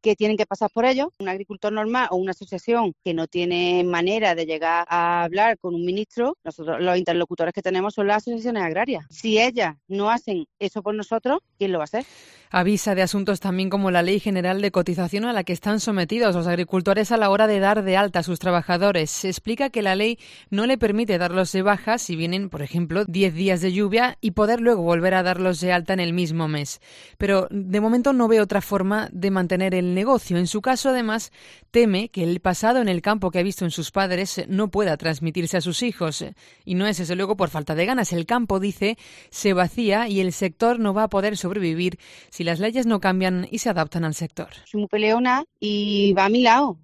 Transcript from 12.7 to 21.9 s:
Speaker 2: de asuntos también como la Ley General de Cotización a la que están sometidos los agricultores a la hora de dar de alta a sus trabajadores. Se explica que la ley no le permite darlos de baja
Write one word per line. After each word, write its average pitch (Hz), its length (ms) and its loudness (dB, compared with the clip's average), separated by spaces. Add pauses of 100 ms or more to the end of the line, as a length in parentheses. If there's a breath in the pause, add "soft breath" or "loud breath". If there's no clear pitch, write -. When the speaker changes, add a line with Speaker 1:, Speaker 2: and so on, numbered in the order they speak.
Speaker 2:
de 190 60 2
asuntos 196 360 -2
también 190 320 -2
como 196 220 0
la 175 100 4
Ley 190 160 2
General 185 420 -2
de 202 120 0
Cotización 180 520 -2
a 247 80 -2
la 202 120 -2
que 185 80 -4
están 208 260 -2
sometidos 202 560 0
los 170 140 0
agricultores 185 640 2
a 233 40 2
la 214 140 4
hora 208 160 4
de 208 140 4
dar 202 240 2
de 185 120 2
alta 196 220 2
a 170 60 -2
sus 175 160 -4
trabajadores. 175 680 0
Se - 200 -6
explica 247 420 -4
que 226 120 -4
la 190 120 2
ley 220 240 0 (320 loud breath)
no 202 160 0
le 262 100 4
permite 214 400 2
darlos 175 360 0
de 190 100 0
baja 208 360 2